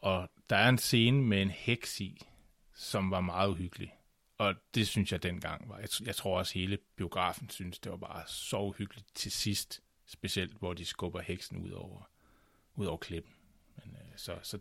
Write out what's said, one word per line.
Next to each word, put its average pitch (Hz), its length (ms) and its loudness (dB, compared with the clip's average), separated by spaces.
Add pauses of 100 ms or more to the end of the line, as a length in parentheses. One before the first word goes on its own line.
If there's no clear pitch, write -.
Og 92 280 0 (200)
der 113 60 4
er 110 140 8
en 127 80 8
scene 123 440 6
med 104 200 6
en 98 80 4
heks - 520 -2
i, - 260 -10 (460)
som 95 380 0
var 92 100 2
meget 90 280 4
uhyggelig. 90 440 -4 (440)
Og 101 180 4 (200)
det 110 120 4
synes - 240 2
jeg 90 120 0
dengang 85 460 -4
var. 98 80 -12
Jeg 101 120 -10
tr-, - 160 -4
jeg 107 100 -4
tror - 220 0
også, 92 160 0
hele 95 240 0 (180)
biografen 90 540 -2
synes, 90 300 -8
det 107 120 -8
var 87 60 -8
bare 87 300 -10
så - 320 -4
uhyggeligt 101 560 -6
til - 160 -6
sidst. - 500 -2 (260)
Specielt, - 520 -4
hvor 90 140 -4
de 87 120 -8
skubber 90 360 -6
heksen 90 360 -8
ud 90 140 -8
over, 92 380 -12 (680)
ud 101 100 -2
over 80 120 -2
klippen. - 360 -8 (420)
Men, - 200 -18
øh, - 200 -20
så, - 280 -8
så - 180 -8